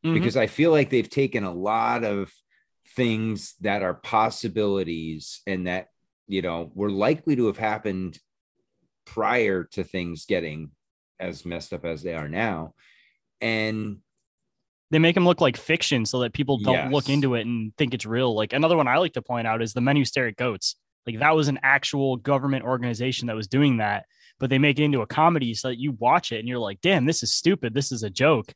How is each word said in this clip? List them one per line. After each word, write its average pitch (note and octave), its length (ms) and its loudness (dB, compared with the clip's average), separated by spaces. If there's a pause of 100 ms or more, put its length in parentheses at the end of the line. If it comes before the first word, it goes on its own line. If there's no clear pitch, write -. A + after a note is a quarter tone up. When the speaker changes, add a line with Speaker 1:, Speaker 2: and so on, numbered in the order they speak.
Speaker 1:
Mm-hmm. E3 120 0
Speaker 2:
Because D#3 220 2
I A2 100 4
feel D#3+ 240 2
like D3 180 4
they've A#2 180 2
taken C3 360 -2
a F2+ 100 -4
lot A2+ 500 0
of G2+ 300 -4 (600)
things A2 680 -2
that G2 200 -2
are F2+ 140 -2
possibilities F#2+ 1500 -2
and F#2 200 -4
that, F2+ 200 -6 (400)
you G2 160 -2
know, E2+ 320 -6
were G2+ 160 -2
likely C3+ 440 0
to A#2+ 120 2
have G2+ 100 -2
happened G#2 600 -4 (880)
prior G#2+ 580 0
to - 200 -8
things F2 420 -6
getting D#2+ 440 -4 (500)
as E2+ 260 -10
messed E2+ 280 -8
up E2+ 120 -10
as D#2+ 180 -6
they F2 100 -6
are D2+ 160 -8
now. E2+ 440 -4 (680)
And A2 560 -4 (920)
Speaker 1:
they D#3 80 6
make E3 180 6
'em F3+ 80 4
look F3 160 6
like C3+ 160 4
fiction C#3+ 480 0
so B2+ 140 -2
that A#2 140 -2
people C#3 260 -2
don't A2 320 0
look C#3+ 160 0
Speaker 2:
Yes. C#3 80 2
Speaker 1:
into C#3 180 2
it A#2 140 -2
and A2+ 300 -4
think B2+ 180 0
it's A2 100 -6
real. A#2 300 0
Like, G#2+ 180 -2
another D#3+ 240 4
one C#3 100 2
I B2+ 100 2
like E3+ 160 0
to A#2 100 -6
point A#2 240 -4
out A2+ 160 0
is G#2+ 100 -6
The B2 80 -2
Men C#3 140 4
Who C#3+ 100 4
Stare B2+ 220 -2
at G#2+ 80 -6
Goats. A#2+ 400 -4 (320)
Like, A2+ 120 -8
that D3+ 160 4
was D3+ 120 4
an C3+ 160 0
actual C3+ 540 2
government C3+ 460 0
organization B2 640 -2
that A2 80 -4
was G#2+ 120 -6
doing C3+ 300 4
that, G#2 280 -2 (340)
but C3 120 -2
they C3 80 4
make C#3+ 180 4
it D3 60 2
into C#3+ 180 2
a - 60 -4
comedy D3+ 480 2
so B2+ 140 -4
that A#2+ 100 -6
you C#3 140 -4
watch B2 380 2
it A2 80 -6
and A2+ 80 -8
you're B2 120 -4
like, G2 220 -6
"Damn, E3+ 240 4
this D3+ 180 0
is A2+ 100 -2
stupid. C3 400 0
This C3+ 180 -2
is A2 120 -6
a G#2 60 -6
joke." B2+ 460 2